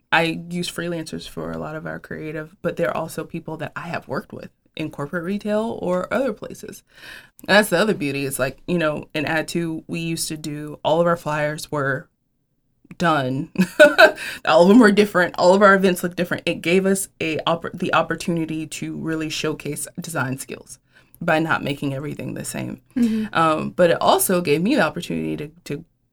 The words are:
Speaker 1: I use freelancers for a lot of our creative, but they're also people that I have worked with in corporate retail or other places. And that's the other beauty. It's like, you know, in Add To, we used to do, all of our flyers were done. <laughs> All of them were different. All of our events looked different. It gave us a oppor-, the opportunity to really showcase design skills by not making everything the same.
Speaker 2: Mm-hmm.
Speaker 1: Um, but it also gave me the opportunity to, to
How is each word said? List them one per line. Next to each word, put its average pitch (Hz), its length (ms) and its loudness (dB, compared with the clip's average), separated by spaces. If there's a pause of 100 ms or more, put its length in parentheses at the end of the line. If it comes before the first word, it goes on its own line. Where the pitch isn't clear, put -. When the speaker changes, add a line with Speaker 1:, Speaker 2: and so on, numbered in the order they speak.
(120)
Speaker 1:
I 165 360 0
use 175 220 -4
freelancers 170 580 -8
for 160 240 -10
a 165 60 -8
lot 156 180 -10
of 160 100 -12
our 160 120 -10
creative, 156 640 -12
but 170 140 -4
they're - 200 -2
also 160 280 -8
people 160 340 -10
that 151 160 -8
I 156 140 -10
have - 200 -10
worked 170 240 -8
with - 180 -16 (260)
in 156 140 -6
corporate 156 340 -6
retail 208 580 -4
or 180 300 -2
other 240 200 0
places. - 500 -14 (640)
And 180 100 6
that's 208 140 6
the 202 80 4
other 208 160 4
beauty. 139 300 -4
It's 139 140 -6
like, 135 280 -2
you 175 120 0
know, 151 360 -2
in 151 120 -2
Add 156 220 -2
To, 165 380 -4
we 170 140 -6
used 165 280 -4
to 160 80 -6
do, 151 480 -10
all 156 160 4
of 170 60 6
our 170 100 4
flyers 151 540 -4
were 139 380 -2 (920)
done. 147 520 0 (460)
<laughs> - 480 4
All 160 180 6
of 175 60 8
them 208 100 10
were 208 140 10
different. 190 460 2
All 180 160 6
of 202 80 6
our 196 120 10
events 185 280 2
looked 175 140 -4
different. - 300 -2
It 175 140 -4
gave 185 240 2
us 190 240 0 (120)
a 160 260 -2
oppor-, 165 320 -2
the - 160 -2
opportunity 160 720 -2
to 156 300 -10
really 156 340 -6
showcase 147 560 -6 (140)
design 147 380 -4
skills - 400 -14 (420)
by 165 180 2
not 160 260 0
making 139 300 -4
everything 135 400 -8
the - 100 -8
same. - 380 -8 (120)
Speaker 2:
Mm-hmm. 220 400 0
Speaker 1:
Um, 156 360 2
but 175 200 4
it 156 100 0
also 196 420 4
gave 151 200 2
me 233 120 2
the 226 80 2
opportunity 160 560 -4
to, 151 100 -10 (160)
to 147 200 -10 (280)